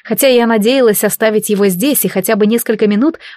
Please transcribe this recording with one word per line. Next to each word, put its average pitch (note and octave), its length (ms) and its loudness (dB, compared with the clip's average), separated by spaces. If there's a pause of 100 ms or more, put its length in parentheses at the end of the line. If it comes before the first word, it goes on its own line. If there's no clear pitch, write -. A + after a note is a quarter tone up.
хотя B3+ 240 0
я A#3+ 200 4
надеялась A3+ 560 2
оставить G#3+ 460 -2
его G3+ 180 2
здесь G#3 380 -2
и - 20 0
хотя G3 300 -2
бы G#3+ 100 2
несколько A3 400 0
минут A3 320 0 (180)